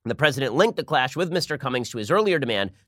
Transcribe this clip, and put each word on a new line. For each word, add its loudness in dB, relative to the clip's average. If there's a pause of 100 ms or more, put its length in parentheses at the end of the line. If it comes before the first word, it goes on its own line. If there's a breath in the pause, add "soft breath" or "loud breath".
The 0
president 0
linked 4
the -4
clash 0
with -2
Mister -2
Cummings -4
to -8
his -4
earlier 4
demand 0 (180 soft breath)